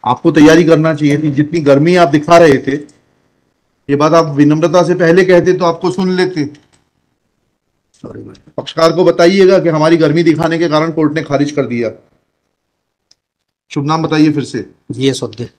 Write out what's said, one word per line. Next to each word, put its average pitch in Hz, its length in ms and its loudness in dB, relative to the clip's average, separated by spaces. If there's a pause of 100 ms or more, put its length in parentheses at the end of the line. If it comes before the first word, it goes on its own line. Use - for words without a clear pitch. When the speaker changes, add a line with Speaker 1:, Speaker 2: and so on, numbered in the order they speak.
Speaker 1:
आपको 127 260 -2
तैयारी 160 320 6
करना 160 300 2
चाहिए 147 240 0
थी, 151 140 -2
जितनी 151 280 -2
गर्मी 147 360 2
आप 175 120 4
दिखा 156 300 2
रहे 156 200 6
थे, 135 180 -4 (1120)
ये 139 60 0
बात 156 180 0
आप 160 220 0
विनम्रता 156 480 2
से 170 120 0
पहले 175 300 2
कहते 180 280 2
तो 180 120 -2
आपको 170 260 -4
सुन 185 200 -4
लेते। 180 340 -4 (1500)
Speaker 2:
सॉरी, - 300 -18
my - 60 -18
lord। - 120 -20 (160)
Speaker 1:
पक्षकार 160 340 -2
को 170 140 0
बताइएगा 185 540 2
कि 160 100 -2
हमारी 156 280 0
गर्मी 156 260 0
दिखाने 160 340 -2
के 165 120 -2
कारण 156 220 -2
कोर्ट 151 220 -2
ने 156 100 -6
खारिज 143 280 -4
कर 135 140 -4
दिया। 117 260 -6 (1800)
शुभ 143 120 -6
नाम 160 180 -4
बताइए 156 280 0
फिर 143 120 -4
से। 120 280 -10 (200)
Speaker 2:
जीएस 127 320 -4
उद्दे। 117 360 -12